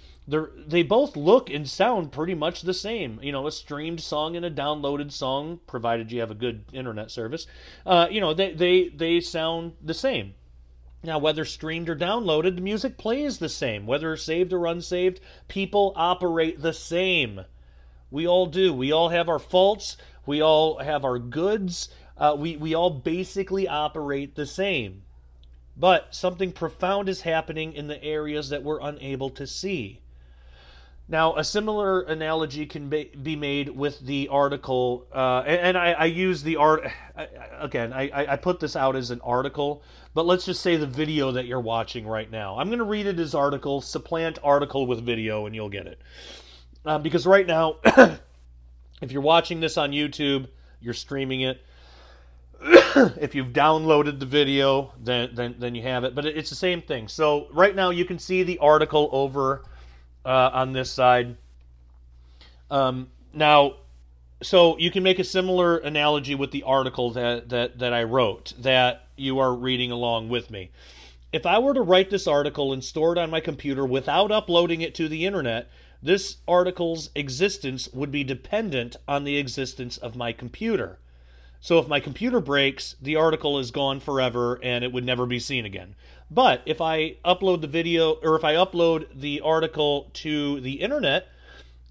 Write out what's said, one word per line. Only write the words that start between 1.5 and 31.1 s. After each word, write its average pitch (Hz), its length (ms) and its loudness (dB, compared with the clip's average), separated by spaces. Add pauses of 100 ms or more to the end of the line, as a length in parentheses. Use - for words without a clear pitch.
sound 190 420 0
pretty 165 220 -4
much 165 300 -4
the 180 100 -2
same. 180 480 -8
You 143 100 -8
know, 139 140 -6
a 156 60 -6
streamed 156 500 -10
song 160 340 -4
and 170 100 -6
a 175 60 -6
downloaded 143 600 -4
song, 143 560 -6
provided 117 440 -4
you 120 80 -6
have 110 120 -4
a 107 40 -12
good 113 380 -6
internet 113 380 -10
service, 123 340 -8 (400)
uh, 175 240 6
you 214 100 -2
know, 160 140 0
they, 180 200 -2
they, 180 360 4
they 165 300 0
sound 165 600 -4
the 156 120 -6
same. 139 400 -4 (680)
Now, 160 160 -4
whether 151 260 0
streamed 165 440 -8
or 160 60 -2
downloaded, 175 600 0
the 180 60 -8
music 208 360 -4
plays 262 400 -4
the 156 120 -6
same. 107 360 -6
Whether 151 320 -2
saved 170 340 -2
or 180 140 0
unsaved, 180 540 -2 (280)
people 196 480 0
operate 165 640 0
the 160 120 -2
same. 160 680 -2 (680)
We 156 180 -4
all 180 200 4
do. 180 260 2
We 131 180 -2
all 165 180 4
have 170 200 0
our 160 80 2
faults. 190 600 2 (280)
We 143 160 0
all 156 380 4
have 139 260 -4
our 123 140 0
goods. 175 680 -4 (280)
Uh, 151 220 4
we, 160 180 -4
we 160 160 -4
all 175 160 2
basically 180 800 -4
operate 147 680 -4
the 147 140 -6
same. 131 560 -4 (760)
But 170 380 4
something 180 360 -4
profound 190 560 -4
is 190 140 -6
happening 160 520 -4
in 147 140 -10
the 147 160 -10
areas 151 460 -6
that 143 140 -6
we're 147 180 -4
unable 135 500 -6
to 139 140 -12
see. 127 560 -8 (1040)
Now, 160 280 2